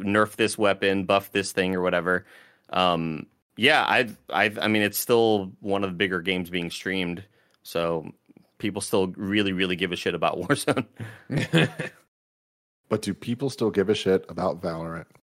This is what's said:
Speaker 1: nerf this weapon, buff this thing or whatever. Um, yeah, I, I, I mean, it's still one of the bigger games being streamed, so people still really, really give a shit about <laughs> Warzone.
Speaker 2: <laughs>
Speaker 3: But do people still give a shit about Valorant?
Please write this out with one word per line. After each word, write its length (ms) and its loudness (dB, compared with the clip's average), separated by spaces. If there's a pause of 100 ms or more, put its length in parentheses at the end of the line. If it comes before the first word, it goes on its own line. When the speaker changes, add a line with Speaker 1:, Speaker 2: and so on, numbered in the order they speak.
Speaker 1:
nerf 340 2
this 220 0
weapon, 460 2
buff 280 2
this 200 -2
thing 240 0
or 40 0
whatever. 460 0 (440)
Um, 560 0 (300)
yeah, 280 4
I, 240 2 (220)
I, 300 2
I 80 2
mean, 140 2
it's 160 0
still 640 2
one 240 -2
of 60 -2
the 60 -8
bigger 240 0
games 300 -2
being 200 -4
streamed, 540 -4 (380)
so 480 -4 (480)
people 220 -4
still 360 2
really, 360 0
really 240 0
give 160 -2
a 40 -2
shit 180 -2
about 240 0
<laughs> 20 -4
Warzone. 460 -2 (420)
Speaker 2:
<laughs> 520 0 (1080)
Speaker 3:
But 140 -2
do 120 -4
people 360 -4
still 200 0
give 180 2
a 60 4
shit 340 2
about 320 -4
Valorant? 460 -6 (240)